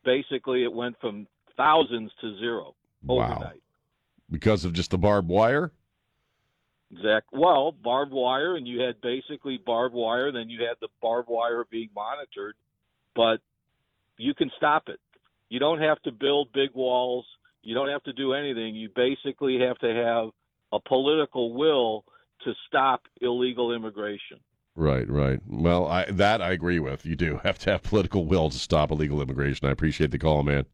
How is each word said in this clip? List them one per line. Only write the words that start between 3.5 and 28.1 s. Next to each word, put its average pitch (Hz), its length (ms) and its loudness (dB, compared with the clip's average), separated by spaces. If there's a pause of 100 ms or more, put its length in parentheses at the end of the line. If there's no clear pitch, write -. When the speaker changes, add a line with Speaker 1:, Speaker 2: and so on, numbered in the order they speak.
Speaker 2:
Because 85 340 2
of 87 80 -2
just 87 200 -2
the 92 60 0
barbed 98 300 4
wire? 123 440 2 (1160)
Speaker 1:
Exact-, 107 420 0
well, 151 400 4
barbed 127 400 -2
wire, 135 440 0
and 123 120 -8
you 120 120 -6
had 120 200 -2
basically 131 640 -6
barbed 120 300 0
wire, 123 360 -2
then 117 200 -8
you 113 100 -12
had 117 200 -4
the 110 80 -10 (120)
barbed 117 280 -2
wire 117 420 -2
being 113 240 -8
monitored, 107 600 -10 (600)
but 113 260 2 (760)
you 277 160 -2
can - 240 -2
stop 151 300 2
it. - 120 -14 (480)
You 120 100 -6
don't 151 220 2
have 151 220 2
to 139 100 -6
build 139 400 0
big 135 220 0
walls. 127 500 0 (380)
You 110 120 -8
don't 139 140 0
have 143 140 -4
to 135 100 -10
do 131 220 -2
anything. 117 400 -4
You 110 200 -12
basically 131 680 0
have 123 180 2
to 117 160 0
have 117 360 0 (420)
a 104 80 0
political 135 760 0
will 123 500 2 (400)
to 120 80 -4 (140)
stop 135 360 2 (200)
illegal 123 500 0
immigration. 104 680 -8 (360)
Speaker 2:
Right, 67 340 0
right. 67 380 0
Well, 87 400 2
I, 87 240 0
that 101 320 4
I 90 100 0
agree 87 260 0
with. 69 280 -6
You 80 100 -2
do 80 260 -2
have 95 180 -2
to - 100 0
have 95 120 0
political 92 440 0